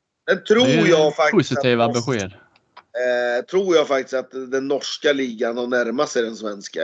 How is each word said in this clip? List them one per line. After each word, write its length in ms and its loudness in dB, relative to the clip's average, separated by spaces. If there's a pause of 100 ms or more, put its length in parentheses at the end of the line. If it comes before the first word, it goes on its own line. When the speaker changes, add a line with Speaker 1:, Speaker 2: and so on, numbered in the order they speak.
(300)
Speaker 1:
Sen 140 0
tror 220 4
Speaker 2:
Det 80 2
är 140 4
Speaker 1:
jag 280 4
faktiskt 180 2 (180)
Speaker 2:
positiva 340 2
Speaker 1:
att 80 0
Speaker 2:
besked. 400 -4
Speaker 1:
eh, 1120 -6
tror 300 0
jag 120 4
faktiskt 260 -2
att 180 -4
den 360 -4
norska 460 -2
ligan 440 -2
har 100 -4
närmat 420 -2
sig 140 0
den 120 -6
svenska. 480 -10